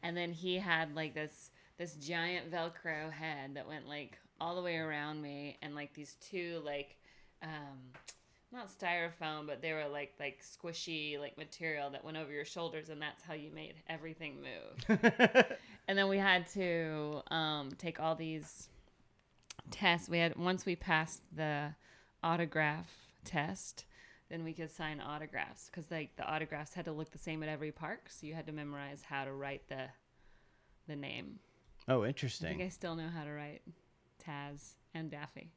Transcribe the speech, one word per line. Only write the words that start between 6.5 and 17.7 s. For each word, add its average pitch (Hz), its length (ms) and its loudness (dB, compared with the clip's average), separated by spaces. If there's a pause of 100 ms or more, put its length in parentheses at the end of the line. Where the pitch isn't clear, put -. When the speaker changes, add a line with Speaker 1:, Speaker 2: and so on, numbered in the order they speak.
Speaker 1:
like, 143 320 -4 (460)
um, 160 60 -8 (1040)
not 240 160 -10
styrofoam, 170 800 0
but 143 120 -4
they 160 120 0
were, 151 160 0
like, 147 320 -4
like, 143 240 -4
squishy, 156 760 -4
like, 143 180 -6
material 151 540 -2
that 139 140 -8
went 156 120 -6
over 156 160 -4
your 147 120 -2
shoulders, 160 440 -4
and 151 140 -6
that's 151 220 -6
how 165 100 -6
you 151 160 -8
made 156 240 -10 (140)
everything 160 520 -6
move. 131 600 2 (680)
Speaker 2:
<laughs> - 200 -10
Speaker 1:
And 196 100 4
then 196 100 6
we 196 100 6
had 185 320 8
to, 160 720 0 (100)
um, 151 460 2